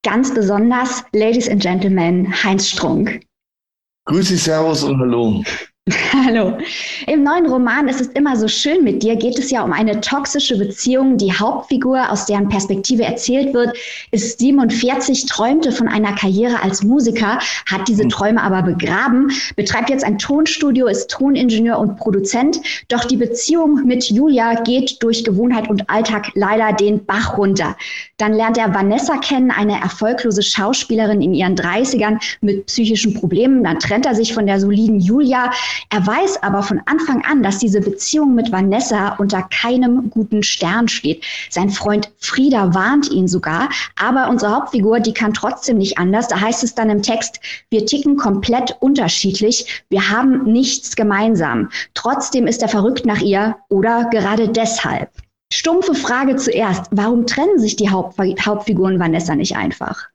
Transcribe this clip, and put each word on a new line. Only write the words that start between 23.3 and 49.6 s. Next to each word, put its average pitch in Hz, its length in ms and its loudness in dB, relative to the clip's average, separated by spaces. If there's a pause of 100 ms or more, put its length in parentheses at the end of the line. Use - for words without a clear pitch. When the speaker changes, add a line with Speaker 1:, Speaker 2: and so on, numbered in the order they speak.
Speaker 1:
mit 254 200 2
Julia 233 560 2
geht 247 420 -2
durch 226 220 0
Gewohnheit 226 440 0
und 202 200 -2
Alltag 220 440 -2
leider 214 380 2
den 208 320 0
Bach - 340 -4
runter. 190 380 0 (400)
Dann 214 160 0
lernt 226 260 2
er 220 160 0
Vanessa 226 440 0
kennen, 254 340 2
eine 208 300 0
erfolglose 214 640 -2
Schauspielerin 220 800 0
in 175 120 2
ihren 180 240 0
Dreißigern 220 600 0 (200)
mit 196 280 -2
psychischen 220 480 0
Problemen. 226 500 2
Dann 165 140 0
trennt 233 260 0
er 247 100 2
sich 226 180 0
von 220 120 0
der 196 160 2
soliden 208 400 2
Julia. 247 500 2 (380)
Er 202 160 0
weiß 349 380 0
aber 202 180 0
von - 240 -2
Anfang 302 400 0
an, 285 160 2
dass 196 160 0
diese 208 240 2
Beziehung 262 540 0
mit 233 160 0
Vanessa 202 680 0
unter 202 240 0
keinem 247 720 0
guten 214 320 0
Stern 208 440 0
steht. - 380 -4 (240)
Sein 190 220 0
Freund 208 480 -2
Frieda 233 560 2
warnt 269 340 2
ihn 185 180 2
sogar, 175 420 -2 (300)
aber 254 300 0
unsere 208 240 0
Hauptfigur, 226 460 2
die 220 140 0
kann 214 200 -2
trotzdem 226 460 -2
nicht 196 180 -2
anders. 285 300 0
Da 180 120 -2
heißt 233 240 0
es 233 120 -4
dann 220 160 0
im 208 100 0
Text, 226 380 -4 (320)
wir 220 160 0
ticken 285 300 2
komplett 233 640 0
unterschiedlich, 220 1080 0